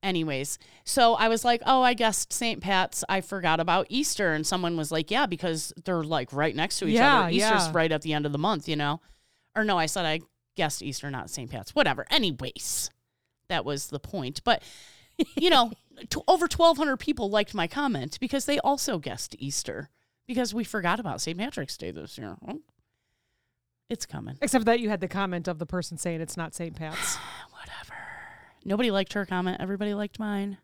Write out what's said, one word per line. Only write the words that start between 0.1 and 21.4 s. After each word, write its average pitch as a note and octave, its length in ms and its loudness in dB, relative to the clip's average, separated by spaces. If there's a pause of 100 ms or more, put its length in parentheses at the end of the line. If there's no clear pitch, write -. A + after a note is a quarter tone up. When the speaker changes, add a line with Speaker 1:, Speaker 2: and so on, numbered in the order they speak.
Speaker 1:
so A#3 320 6
I A3+ 140 4
was A3+ 160 2
like, A#3+ 200 4
"Oh, C4 180 6
I B3 120 6
guessed A3 380 0
Saint A#3 280 -2
Pat's. F#3 480 0
I F#3+ 120 2
forgot E3+ 400 0
about F3 280 2
Easter." G#3+ 440 0
And D#3 120 0
someone F3 320 0
was D3+ 140 -2
like, D#3+ 220 -2
"Yeah, B3+ 140 2
because E3+ 460 -4 (120)
they're, F3 180 0
like, D3+ 300 -2
right C#3+ 240 0
next D#3+ 240 -2
to G3 60 -2
each G#3 80 4
Speaker 2:
Yeah, B3+ 260 6
Speaker 1:
other. F3 100 2
Easter's G3 360 4
Speaker 2:
yeah. D#3+ 60 -2
Speaker 1:
right E3 200 2
at D3+ 100 -2
the D#3 100 -2
end D3+ 140 0
of D3 60 -2
the C#3+ 60 -2
month, F3+ 300 0
you D#3+ 60 0
know?" D3 260 -2 (540)
Or G#3+ 80 0
no, G3+ 160 2
I D#3+ 80 2
said, F3 180 -2
"I D#3+ 160 0 (360)
guessed D#3 260 -2
Easter, C3+ 260 -6
not B2+ 220 -8
Saint B2 220 -10
Pat's." G#2+ 220 -10
Whatever. D#3+ 360 0
Anyways, - 800 -2 (580)
that E3 160 -2
was C#3 260 -6
the C#3+ 100 -6
point. C#3+ 420 -8
But, - 220 2 (720)
you E4+ 140 4
know, B3 200 6 (200)
Speaker 2:
<laughs> - 200 -16
Speaker 1:
t-, - 160 -4
over F4 220 6
twelve E4 300 6
hundred C#4+ 180 2
people A#3+ 340 -2
liked G#3 240 2
my E3+ 140 0
comment F#3+ 500 -2
because C4 280 -2
they C#4+ 120 2
also C4+ 400 0
guessed - 400 -8
Easter C#3 500 -6 (380)
because A#3+ 260 0
we A3 120 -2
forgot F#3 340 -2
about E3+ 220 -4
Saint E3 180 -4
Patrick's G3+ 380 -6